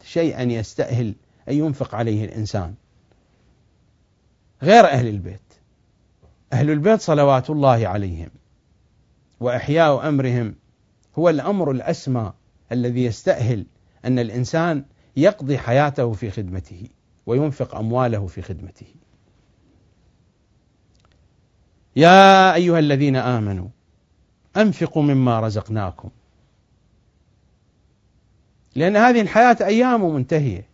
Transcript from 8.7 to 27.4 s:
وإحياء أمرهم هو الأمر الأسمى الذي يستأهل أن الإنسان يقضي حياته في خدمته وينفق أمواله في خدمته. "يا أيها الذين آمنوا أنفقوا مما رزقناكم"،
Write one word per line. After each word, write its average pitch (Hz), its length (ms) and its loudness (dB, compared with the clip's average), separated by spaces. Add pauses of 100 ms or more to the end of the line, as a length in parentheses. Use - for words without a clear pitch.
وإحياء 139 680 0
أمرهم 123 460 -2 (640)
هو 170 100 2
الأمر 160 420 -2
الأسمى 127 600 -6 (380)
الذي 123 340 -2
يستأهل 117 600 -4 (400)
أن 127 140 0
الإنسان 135 640 -4 (340)
يقضي 139 400 0
حياته 135 540 -2
في 104 200 -8
خدمته 95 560 -12 (380)
وينفق 135 500 -4
أمواله 113 520 -4
في 92 140 -14
خدمته. - 440 -16 (3000)
"يا 190 580 8
أيها 170 260 2
الذين 143 360 0
آمنوا 107 520 -2 (880)
أنفقوا 180 460 0
مما 131 360 2
رزقناكم"، 107 720 -6 (2750)